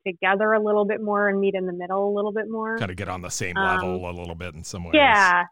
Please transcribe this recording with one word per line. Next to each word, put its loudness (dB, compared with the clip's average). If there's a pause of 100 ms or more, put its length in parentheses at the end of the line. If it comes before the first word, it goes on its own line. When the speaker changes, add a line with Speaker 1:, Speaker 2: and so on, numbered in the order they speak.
Speaker 1:
together 2
a 4
little 2
bit -2
more 2
and 2
meet 2
in -2
the -4
middle -2
a 0
little -2
bit -2
more. -4
Speaker 2:
Kinda -4
get -6
on -6
the -8
same -6
Speaker 1:
Um, 0
Speaker 2:
level -2
a -6
little -10
bit -10
in -12
some -10
ways. -4
Speaker 1:
Yeah, 6